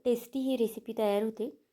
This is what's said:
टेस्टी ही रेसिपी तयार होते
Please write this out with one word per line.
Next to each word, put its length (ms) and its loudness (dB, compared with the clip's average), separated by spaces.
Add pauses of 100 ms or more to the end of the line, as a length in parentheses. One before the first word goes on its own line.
टेस्टी 340 0
ही 180 0
रेसिपी 400 -2
तयार 260 2
होते 340 -4 (160)